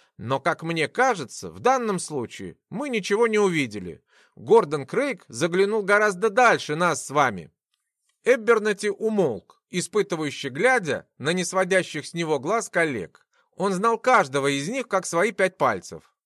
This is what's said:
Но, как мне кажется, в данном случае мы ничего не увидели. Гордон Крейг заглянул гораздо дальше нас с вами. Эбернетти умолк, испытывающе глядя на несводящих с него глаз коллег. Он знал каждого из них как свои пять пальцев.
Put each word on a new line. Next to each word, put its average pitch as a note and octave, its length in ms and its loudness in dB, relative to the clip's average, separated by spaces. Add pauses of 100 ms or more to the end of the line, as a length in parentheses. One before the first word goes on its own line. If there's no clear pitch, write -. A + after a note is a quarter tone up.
(160)
Но, C3 220 -4
как D#3 240 -2
мне D#3+ 260 -2
кажется, F3 640 -2
в E2+ 100 -16
данном A3+ 380 0
случае A#2 580 -8 (120)
мы C#4+ 200 -8
ничего A3 380 0
не G#3+ 120 0
увидели. A#2 640 -2 (340)
Гордон D3 500 2
Крейг B3+ 420 -4
заглянул F#3 540 0
гораздо G#3 480 2
дальше G3 460 2
нас E3 280 0
с - 60 -14
вами. A#2+ 400 0 (760)
Эбернетти G#3+ 640 2
умолк, F#3+ 800 -2
испытывающе E3 800 -4
глядя E3 580 0 (100)
на C3+ 140 -2
несводящих F3+ 720 -2
с - 80 -14
него D#3 240 -2
глаз F#3 300 -2
коллег. C#3 580 -4 (300)
Он G3 160 -2
знал A3 260 0
каждого C#3+ 500 4
из C#3 200 -2
них B3+ 200 -6
как F#3+ 180 -2
свои F3+ 260 0
пять F#3 240 0
пальцев. G2 580 -2 (120)